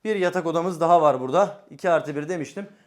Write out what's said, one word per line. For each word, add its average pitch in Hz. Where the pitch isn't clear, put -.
Bir 214
yatak 180
odamız 165
daha 170
var 135
burada. 147
İki 175
artı 147
bir 147
demiştim. 180